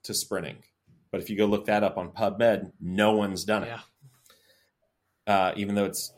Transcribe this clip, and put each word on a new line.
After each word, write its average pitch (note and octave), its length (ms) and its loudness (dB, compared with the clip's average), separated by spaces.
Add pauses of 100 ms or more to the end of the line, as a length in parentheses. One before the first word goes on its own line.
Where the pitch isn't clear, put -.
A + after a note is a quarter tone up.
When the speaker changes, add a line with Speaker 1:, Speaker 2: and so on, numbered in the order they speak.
Speaker 1:
to - 100 -8
sprinting. F2 440 -6 (540)
But F#2 80 -4
if F2 100 -10
you G#2 60 -4
go G#2 100 4
look G#2 200 0
that G#2 180 2
up F#2+ 120 0
on F2+ 140 -6
PubMed, G2+ 680 0
no G#2 320 4
one's G2 320 0
done G#2 180 0
it. E2+ 60 -8
Speaker 2:
Yeah. - 120 -12 (1500)
Speaker 1:
Uh, F#2 240 4
even G2+ 180 -4
though G2+ 100 2
it's, - 340 -6